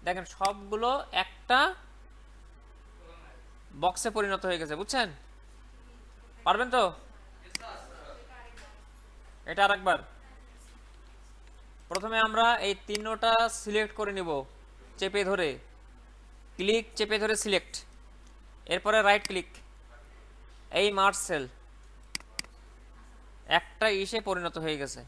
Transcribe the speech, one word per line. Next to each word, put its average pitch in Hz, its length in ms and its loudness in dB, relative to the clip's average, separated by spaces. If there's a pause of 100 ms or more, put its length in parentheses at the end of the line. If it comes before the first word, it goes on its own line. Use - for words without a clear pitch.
দেখেন 180 180 -4 (120)
সবগুলো 208 540 -2 (340)
একটা - 360 0 (2250)
বক্সে 180 340 0
পরিণত 202 320 0
হয়ে 175 120 0
গেছে, 151 200 -6
বুঝছেন? 220 280 -2 (1400)
পারবেন 208 300 2
তো? 240 60 4 (2750)
এটা 170 160 2
আরেকবার। 190 320 2 (1900)
প্রথমে 208 260 -4 (100)
আমরা 220 200 4 (220)
এই 202 60 0 (140)
তিনটা 214 440 0 (300)
সিলেক্ট 208 360 0
করে 202 200 -2
নিব, 170 120 -4 (680)
চেপে 196 220 0 (100)
ধরে 185 180 2 (1080)
ক্লিক, 220 280 2 (140)
চেপে 214 240 0
ধরে 214 120 2 (100)
সিলেক্ট, 190 300 0 (1000)
এরপরে 208 240 2 (100)
রাইট 208 220 6
ক্লিক, 185 200 -4 (1300)
এই 202 80 4 (100)
মার্জ 196 200 4 (100)
সেল 151 160 0 (2250)
একটা - 260 -4 (160)
ইসে 208 160 -4 (100)
পরিণত 180 360 -2
হয়ে 156 180 -2
গেছে। 127 260 -10